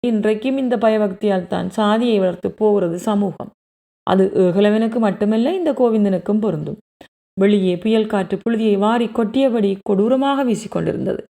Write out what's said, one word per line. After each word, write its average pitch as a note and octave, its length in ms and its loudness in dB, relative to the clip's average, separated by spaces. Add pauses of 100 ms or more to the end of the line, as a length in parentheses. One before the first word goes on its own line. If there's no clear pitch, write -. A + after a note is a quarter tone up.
இன்றைக்கும் A3 540 0
இந்த B3+ 200 0
பயபக்தியால் G3+ 680 0
தான் F3+ 220 -4
சாதியை A3 500 2
வளர்த்து F3+ 320 -2
போகிறது F#3+ 480 0
சமூகம். G3+ 520 -2 (560)
அது F#3+ 180 4 (100)
ஏகலைவனுக்கு G#3 640 2
மட்டுமல்ல, A3 540 0
இந்த E4 200 -2
கோவிந்தனுக்கும் G#3 680 0
பொருந்தும். D#3 380 -4 (580)
வெளியே F#3+ 400 2
புயல் A3 360 0
காற்று F#3+ 240 -2
புழுதியை A3 400 0
வாரி A3 320 0
கொட்டியபடி A3+ 720 0
கொடூரமாக C4 640 0
வீசிக்கொண்டிருந்தது. - 760 -4 (160)